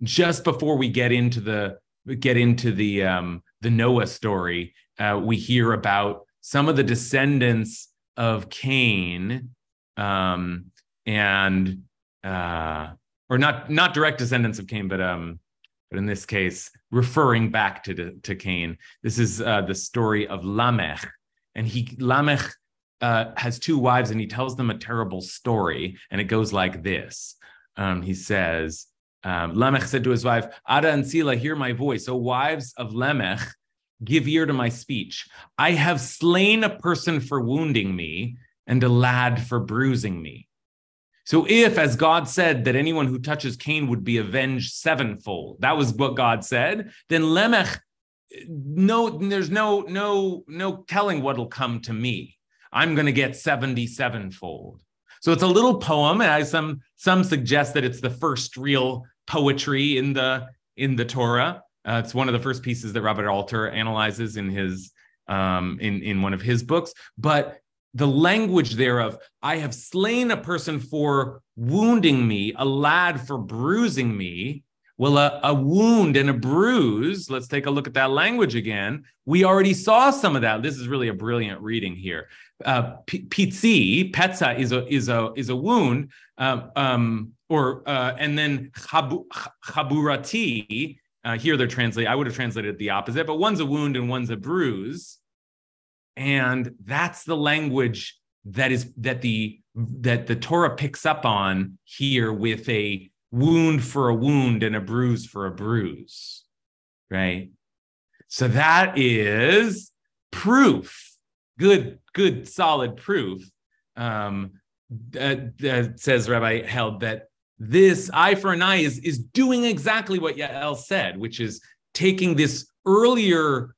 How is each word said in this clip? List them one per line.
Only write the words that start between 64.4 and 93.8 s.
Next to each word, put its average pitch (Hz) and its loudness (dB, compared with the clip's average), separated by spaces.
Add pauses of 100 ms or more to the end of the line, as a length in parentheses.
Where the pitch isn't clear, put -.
his, 95 -4 (340)
um, 92 -2
in, 101 -2
in 98 -2
one 98 0
of 92 -4
his 120 0
books. 165 -2 (220)
But 147 0 (360)
the 127 2
language 165 4
thereof, 120 2 (260)
"I 151 -2
have 143 -6
slain 233 0
a 214 2
person 156 -4
for 139 0 (160)
wounding 156 4
me, 104 0
a 131 -2
lad 147 2
for 135 -6
bruising 127 0
me." 98 -8 (360)
Well, 143 4
a, 143 4
a 143 2
wound 180 4
and 143 4
a 139 2
bruise, 147 0
let's 127 -6
take 139 -4
a 143 0
look 139 -2
at 120 -10
that 135 2
language 170 2
again. 110 -4 (220)
We 175 4
already 190 6
saw 220 6
some 220 2
of 127 2
that. 110 2
This 139 -4
is 123 -8
really 127 0
a 110 -2
brilliant 107 -4
reading 104 -4
here. 87 -8 (360)
Uh, 120 0 (120)
p-, - -8
pitzi, 185 2
petza 170 0
is 123 -2
a, 127 0
is 123 0
a, 113 0
is 123 -6
a 127 -2
wound. 147 2 (260)
Uh, 131 -2 (120)
um, 120 0 (180)
or, 135 0
uh, 127 -2
and 147 -2
then 143 -2
chabu-, 156 -2
ch-, - -14
chaburati, 143 -2 (260)
uh, 117 -4
here 147 0
they're 123 2
translate-, 117 -2
I 123 2
would 139 -2
have 120 -6
translated 110 -6
the 104 -6
opposite, 117 -2
but 156 -4
one's 190 0
a 151 -2
wound 143 -2